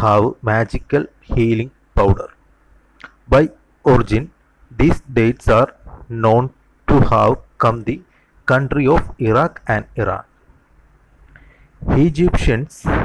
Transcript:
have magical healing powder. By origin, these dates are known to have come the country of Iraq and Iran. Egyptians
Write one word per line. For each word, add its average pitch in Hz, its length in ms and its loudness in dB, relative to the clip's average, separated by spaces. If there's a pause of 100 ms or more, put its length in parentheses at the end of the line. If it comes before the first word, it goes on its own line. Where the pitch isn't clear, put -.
have 107 260 2 (140)
magical 117 640 -4 (160)
healing 113 500 -2 (240)
powder. 98 320 0 (1040)
By 151 200 2 (360)
origin, 123 460 0 (520)
these 170 180 0 (200)
dates 120 260 -2
are 120 260 2 (360)
known 117 440 0 (360)
to 143 100 4 (160)
have 110 220 2 (200)
come 113 280 -2
the 147 160 -6 (440)
country 139 400 0
of 151 320 0
Iraq 123 480 -2
and 110 200 -4 (100)
Iran. 95 280 -6 (1700)
Egyptians 147 960 0 (200)